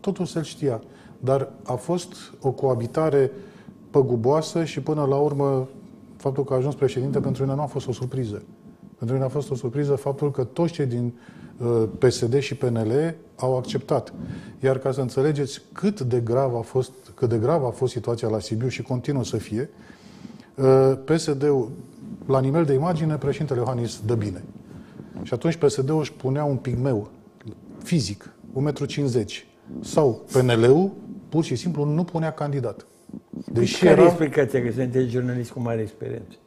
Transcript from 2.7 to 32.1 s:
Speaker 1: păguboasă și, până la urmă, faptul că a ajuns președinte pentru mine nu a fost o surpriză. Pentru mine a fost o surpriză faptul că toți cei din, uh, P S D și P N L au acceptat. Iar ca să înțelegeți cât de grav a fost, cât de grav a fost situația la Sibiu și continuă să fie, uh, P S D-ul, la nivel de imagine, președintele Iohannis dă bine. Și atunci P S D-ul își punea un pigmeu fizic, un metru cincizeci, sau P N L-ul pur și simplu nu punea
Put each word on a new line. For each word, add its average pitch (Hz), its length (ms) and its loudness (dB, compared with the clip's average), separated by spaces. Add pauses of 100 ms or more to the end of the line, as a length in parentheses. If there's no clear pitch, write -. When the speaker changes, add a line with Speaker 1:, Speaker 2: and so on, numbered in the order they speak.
Speaker 1:
păguboasă 139 760 2
și, 147 160 -6
până 151 240 -2
la 139 120 2
urmă, 139 520 2 (480)
faptul 135 280 -2
că - 80 -2
a 131 40 2
ajuns 131 180 0
președinte 135 460 0
pentru 127 220 -2
mine 135 120 0
nu 147 80 -2
a 147 40 -4
fost 135 220 -8
o 123 40 -4
surpriză. 123 500 -6 (560)
Pentru 120 180 -2
mine 131 100 0
a 127 60 -4
fost 143 180 -4
o 139 40 -2
surpriză 139 400 -2
faptul 139 360 -2
că 131 140 -2
toți 165 280 -2
cei 143 140 -2
din, 120 260 -2 (460)
uh, 117 240 2 (160)
P - 60 2
S 120 220 4
D 127 120 2
și 135 160 -2
P - 80 -6
N 120 140 0
L 135 380 0 (220)
au 127 200 0
acceptat. - 560 -4 (480)
Iar 131 180 2
ca 135 140 -2
să 117 80 -4
înțelegeți 135 640 0 (100)
cât 208 280 -2
de 123 200 0
grav 120 340 0
a 117 60 -4
fost, 131 320 -4 (220)
cât 120 140 0
de 113 100 2
grav 139 260 2
a 120 60 -2
fost 120 220 -2
situația 117 360 -4
la 107 100 0
Sibiu 127 300 -4
și 120 140 -6
continuă 127 420 -4
să - 120 -4
fie, 110 340 -4 (840)
uh, 135 380 6 (120)
P - 60 -4
S 160 220 2
D-ul, 139 360 2 (580)
la 135 140 4
nivel 143 240 2
de 143 80 2
imagine, 156 440 0
președintele 139 440 -2
Iohannis 120 460 -2
dă 120 80 2
bine. 101 300 -4 (800)
Și - 120 -4
atunci 160 220 0
P 147 120 4
S 135 120 0
D-ul 156 180 0
își 147 140 -2
punea 135 320 -2
un 143 120 0
pigmeu 120 520 -2 (680)
fizic, 101 560 -2 (180)
un 131 100 -2
metru 147 220 -2
cincizeci, 127 600 -2 (340)
sau 135 420 2 (100)
P - 20 -10
N 127 120 6
L-ul 127 440 6 (380)
pur 156 160 0
și 131 120 -2
simplu 147 280 -2
nu 151 200 0
punea 160 280 -2